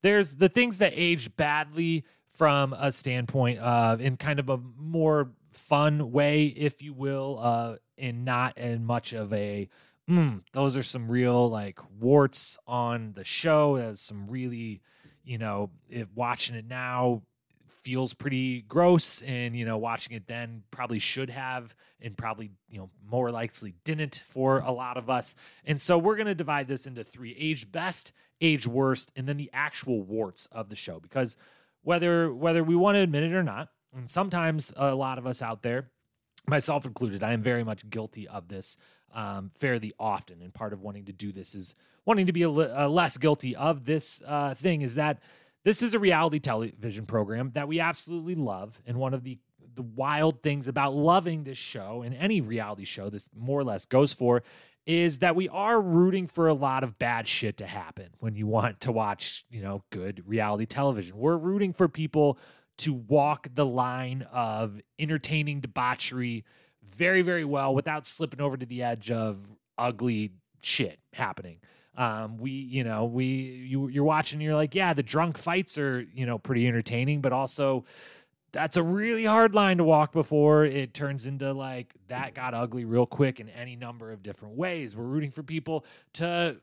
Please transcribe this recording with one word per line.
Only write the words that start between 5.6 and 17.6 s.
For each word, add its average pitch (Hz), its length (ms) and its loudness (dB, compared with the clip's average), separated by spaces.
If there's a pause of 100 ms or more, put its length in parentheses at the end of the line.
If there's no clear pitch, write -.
way, 147 340 4
if 143 380 -2
you 147 100 -14
will, 135 480 -4
uh, 117 340 0 (220)
and 123 260 -6
not 127 340 0
in 117 280 -4
much 117 280 -2
of 107 200 -6
a, 101 340 -4 (400)
"Mm, 151 440 2
those 135 260 0
are 131 60 -4
some 120 260 -6
real, 123 400 4
like, 104 300 -6 (200)
warts 135 680 4
on 117 460 -2
the 95 100 -14
show." 151 540 4
That 120 100 -2
was 104 140 -8
some 101 260 -8
really, 117 540 -8 (420)
you 123 160 -8
know, 104 320 -4 (180)
if 117 240 -8
watching 120 420 -2
it 113 120 -10
now 127 560 0 (580)